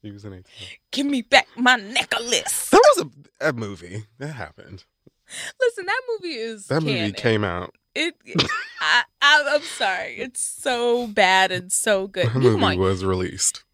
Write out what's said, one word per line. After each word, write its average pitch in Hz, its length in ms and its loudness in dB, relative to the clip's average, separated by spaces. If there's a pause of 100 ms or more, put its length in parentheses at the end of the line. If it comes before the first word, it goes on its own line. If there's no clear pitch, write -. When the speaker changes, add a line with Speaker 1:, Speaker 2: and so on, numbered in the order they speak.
Speaker 1:
He 104 100 -14
was 101 120 -18
in 101 100 -12
A - 80 -18
T - 20 -20 (160)
L. 98 60 -16 (260)
Speaker 2:
Give 277 140 -2
me 277 160 -2
back - 340 4
my 247 200 4
necklace. 233 920 -2
Speaker 1:
That 392 100 10 (160)
was 196 100 -4 (340)
a, 151 80 2
a 151 40 0
movie. 101 520 -8 (140)
That 135 100 -10
happened. 104 560 -14 (760)
Speaker 2:
Listen, 466 260 0
that 453 140 -2 (120)
movie 359 240 -6
is 220 320 -10
Speaker 1:
That 156 140 0
movie 151 160 0
Speaker 2:
canon. 104 160 -2
Speaker 1:
came 110 300 0
out. 90 300 -6 (200)
Speaker 2:
It, 302 200 -4 (100)
<laughs> - 560 -6
I, 165 220 2 (180)
I, 294 240 6 (100)
I'm 294 80 0
sorry. 190 560 -4
It's 254 220 -10
so 240 680 -2
bad 190 420 4
and 180 220 -6
so 196 340 0
good. 185 200 -2
Speaker 1:
That 113 80 -2
Speaker 2:
You 131 60 2
Speaker 1:
movie 120 140 6
Speaker 2:
come - 100 2
on. 92 140 2
Speaker 1:
was 95 260 2
released. 92 680 -2